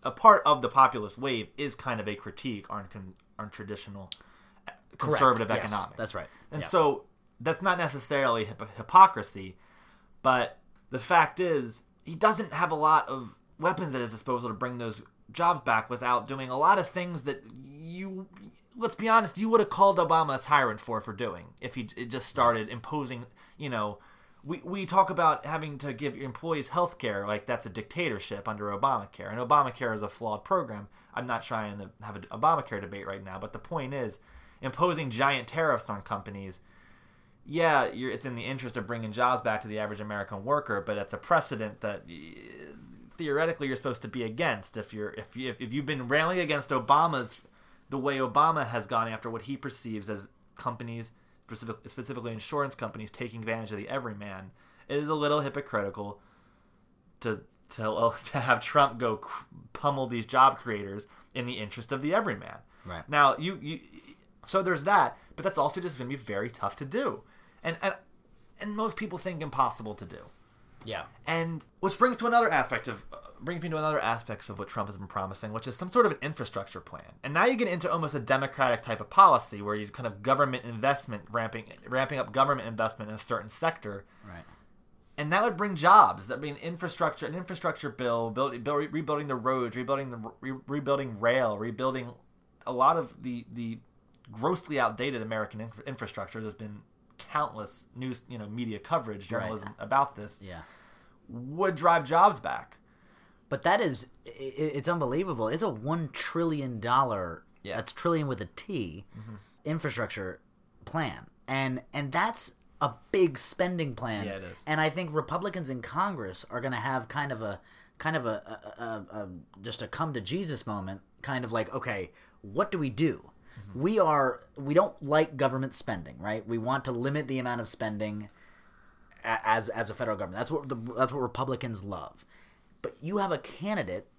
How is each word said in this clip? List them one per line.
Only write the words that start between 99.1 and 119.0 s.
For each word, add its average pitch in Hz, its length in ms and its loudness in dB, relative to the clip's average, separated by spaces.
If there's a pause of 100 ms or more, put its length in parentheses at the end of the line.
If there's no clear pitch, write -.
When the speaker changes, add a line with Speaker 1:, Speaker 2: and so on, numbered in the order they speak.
Speaker 2:
Right. 101 100 0
Speaker 1:
journalism 104 280 -6 (100)
about 135 360 2
this. 104 280 -12
Speaker 2:
Yeah. 87 180 -14 (680)
Speaker 1:
Would 156 460 0
drive 165 300 6
jobs 175 340 6
back. - 380 -8 (720)
Speaker 2:
But - 160 -4
that 185 160 6
is, 139 280 0 (200)
i-, - 40 -16
i-, 135 120 -14 (140)
it's 147 320 0
unbelievable. 147 580 0
It's 160 160 0
a 208 60 0
one 143 420 -4
trillion 143 680 -2
dollar, 110 640 2 (200)
Speaker 1:
Yeah. 98 140 -4
Speaker 2:
that's - 160 -6
trillion 160 340 0
with 127 140 -4
a - 160 -8
T, 101 480 -6 (120)
Speaker 1:
Mm-hmm. 110 180 -14 (280)
Speaker 2:
infrastructure 120 800 -4 (420)
plan. 131 440 -6 (200)
And, 131 360 -2 (100)
and 143 180 -4
that's 190 420 -2 (280)
a 143 100 2 (200)
big 175 260 4
spending 170 580 -2
plan. 107 300 -4
Speaker 1:
Yeah, 101 80 -6
it 98 100 -8
is. 87 240 -14
Speaker 2:
And 156 140 2
I 156 80 4
think 160 240 -4
Republicans 170 560 -2
in 127 120 -4
Congress 131 680 -4
are 120 100 -4
gonna 127 160 -2
have 123 320 -2
kind 143 240 -4
of 113 100 -6
a, 101 200 -6 (360)
kind 156 200 -2
of 127 80 -2
a, 107 520 -6
a, 117 60 -8
a, 107 360 -8